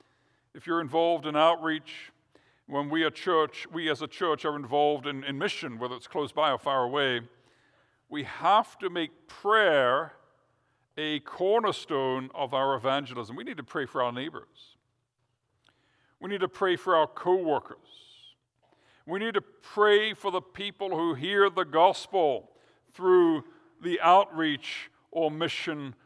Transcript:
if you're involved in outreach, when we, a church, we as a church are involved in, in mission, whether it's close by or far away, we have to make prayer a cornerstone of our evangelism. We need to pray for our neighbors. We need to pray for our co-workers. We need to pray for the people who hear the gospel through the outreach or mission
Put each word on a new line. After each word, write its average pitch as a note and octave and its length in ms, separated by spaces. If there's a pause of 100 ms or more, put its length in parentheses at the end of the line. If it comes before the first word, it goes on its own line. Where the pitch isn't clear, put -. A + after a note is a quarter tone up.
(540)
if - 140
you're E3+ 140
involved D#3+ 440
in D3+ 100
outreach, D#3+ 760 (600)
when C#3+ 160
we, D#3+ 160
a D3+ 80
church, D#3+ 580
we D#3+ 220
as C#3 100
a D#3 60
church D#3+ 380
are D3 100
involved D3 500
in, C#3 200
in C#3 120
mission, D3 400
whether B2 160
it's A#2+ 140
close D3 240
by D3 200
or B2 60
far C3+ 280
away, C3 340 (880)
we D3 160
have G3+ 560
to F#3+ 100
make E3+ 380
prayer D#3 880 (840)
a D3+ 220
cornerstone D3+ 1160
of C3+ 200
our C3+ 220
evangelism. B2+ 600
We G3 80
need B3 140
to C#3 60
pray C#3 220
for C3 160
our A#2+ 120
neighbors. C3 640 (1400)
We F3+ 80
need G3+ 100
to F#3 80
pray F#3 300
for F3+ 180
our D#3 120
co-workers. F3 680 (1300)
We F3+ 140
need A3+ 140
to G3 80
pray G#3 720
for G3 180
the F3+ 80
people G3 560
who E3 180
hear G3 360
the F3 160
gospel D#3+ 880 (420)
through F3 500 (400)
the E3+ 160
outreach E3 920 (220)
or D#3+ 180
mission D3+ 640 (120)